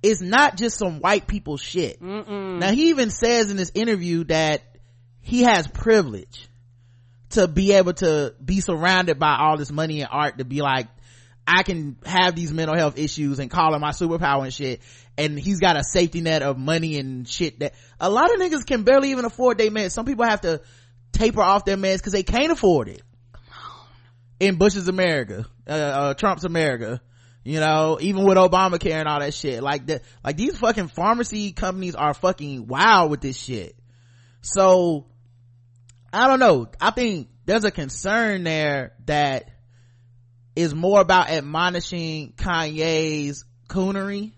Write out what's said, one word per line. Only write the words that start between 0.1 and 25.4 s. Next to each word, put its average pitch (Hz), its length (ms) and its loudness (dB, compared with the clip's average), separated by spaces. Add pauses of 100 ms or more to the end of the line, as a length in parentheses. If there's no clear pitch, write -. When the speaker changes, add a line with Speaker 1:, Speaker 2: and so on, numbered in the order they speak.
Speaker 1:
not 220 360 2
just 226 200 -2
some 170 220 -4
white 190 260 0
people 175 300 -6
shit. 160 460 -6
Speaker 2:
Mm-mm. 196 580 -8
Speaker 1:
Now, 190 120 2
he 302 180 4
even 262 220 0
says 233 380 2
in 202 60 -4
this 185 180 -4
interview 175 520 -2
that 156 360 0 (600)
he 240 220 2
has 196 240 4
privilege 170 840 0 (800)
to 185 160 4
be 190 240 2
able 185 220 6
to 151 400 0 (100)
be 180 160 0
surrounded 175 580 2
by 147 200 2
all 151 180 4
this 147 160 -6
money 156 300 -4
and 135 100 -8
art 143 280 -2
to 131 40 -6
be 135 180 -6
like, 131 280 0 (580)
"I 180 160 4
can 156 320 -6 (100)
have 180 300 2
these 165 160 -8
mental 160 240 -2
health 151 240 0
issues 143 400 -4
and 135 100 -8
call 160 240 2
it 151 60 -2
my 151 120 -2
superpower 160 520 -2
and 131 100 -10
shit." 127 280 -6 (360)
And 147 220 -2
he's 180 200 -2
got 170 180 4
a 139 60 -2
safety 170 360 0
net 160 220 0
of 135 160 -2
money 156 420 -2
and 127 280 -10
shit 139 340 -6
that 143 120 -6 (280)
a 175 80 0
lot 294 240 4
of 403 80 0
niggas 311 240 -2
can 233 180 -2
barely 269 280 4
even 254 120 -4
afford 240 340 0
their 220 140 2
meds. 208 200 -4
Some 233 140 -6
people 240 200 0
have 214 160 0
to 165 180 -2 (540)
taper 220 280 2
off 196 220 4
their 196 140 0
meds 190 260 -2
'cause 202 80 -6
they 196 120 0
can't 240 280 0
afford 156 380 2
it. - 120 -18 (300)
Speaker 2:
Come - 120 -20 (100)
on. - 340 -20 (540)
Speaker 1:
In 190 140 2
Bush's 190 340 2
America, 143 560 -2 (240)